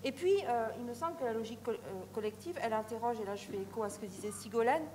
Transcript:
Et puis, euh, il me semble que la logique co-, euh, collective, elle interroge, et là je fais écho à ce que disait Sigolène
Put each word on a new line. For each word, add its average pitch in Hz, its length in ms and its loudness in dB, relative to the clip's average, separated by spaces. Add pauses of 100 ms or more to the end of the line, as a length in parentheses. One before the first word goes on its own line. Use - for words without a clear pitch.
Et 269 80 2
puis, 349 220 4 (140)
euh, 233 200 4 (120)
il 240 60 -4
me 240 100 -4
semble 330 220 0
que 269 80 0
la 226 80 2
logique 226 300 -4
co-, 240 80 0
euh, 214 40 2 (360)
collective, 214 520 -4
elle 220 100 2
interroge, 226 480 0
et 208 40 -2
là 196 100 -2
je 196 80 -6
fais 202 140 -4
écho 196 260 -2
à 202 60 0
ce - 100 -8
que 220 80 -6
disait 196 240 -6
Sigolène 233 500 4 (140)